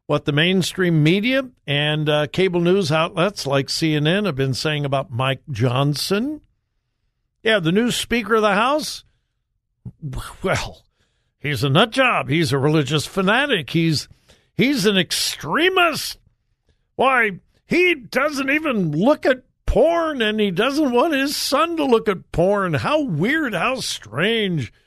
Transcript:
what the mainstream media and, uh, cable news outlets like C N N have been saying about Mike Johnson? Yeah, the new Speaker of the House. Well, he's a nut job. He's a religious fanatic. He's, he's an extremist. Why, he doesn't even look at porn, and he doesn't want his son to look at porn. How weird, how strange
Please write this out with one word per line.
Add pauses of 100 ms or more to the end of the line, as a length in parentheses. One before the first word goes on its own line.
what
the
mainstream
media (180)
and,
uh,
cable
news
outlets
like
C
N
N
have
been
saying
about
Mike
Johnson? (1000)
Yeah,
the
new
Speaker
of
the
House. (1400)
Well, (560)
he's
a
nut
job.
He's
a
religious
fanatic.
He's, (460)
he's
an
extremist. (760)
Why, (260)
he
doesn't
even
look
at (240)
porn,
and
he
doesn't
want
his
son
to
look
at
porn.
How
weird,
how
strange (140)